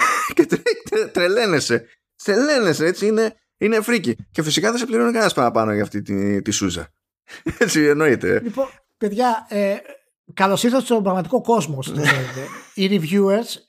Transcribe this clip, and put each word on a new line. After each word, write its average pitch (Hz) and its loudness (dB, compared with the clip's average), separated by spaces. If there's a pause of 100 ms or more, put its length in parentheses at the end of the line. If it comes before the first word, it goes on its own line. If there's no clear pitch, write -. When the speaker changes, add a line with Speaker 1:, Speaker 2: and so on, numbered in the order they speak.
Speaker 1:
<laughs> 1077 -2
Και 320 4
τρε-, - -2 (280)
τρε-, - -2
τρελαίνεσαι. 180 0 (380)
Τρελαίνεσαι, 208 2
έτσι, 185 0
είναι, 220 0 (220)
είναι 214 0
φρίκι. 208 -2 (160)
Και 165 -2
φυσικά 156 0
δεν 240 -2
σε - -4
πληρώνει 233 0
κανένας 220 2
παραπάνω 113 2
για 104 0
αυτή 101 -8
τη, 101 -2
τη 104 -4
σούζα. 87 -4 (300)
<laughs> - -8
Έτσι, 170 2
εννοείται. 143 4
Speaker 2:
Λοιπόν, 240 -4 (300)
παιδιά, 226 -2
ε, 202 0 (580)
καλώς 196 2
ήρθατε 247 4
στον 233 0
πραγματικό 185 -2
κόσμο, 156 0
στο - -8
Speaker 1:
Ναι. 147 -2
Speaker 2:
ξέρετε. 131 -2 (260)
Οι 190 0 (140)
reviewers 196 0 (140)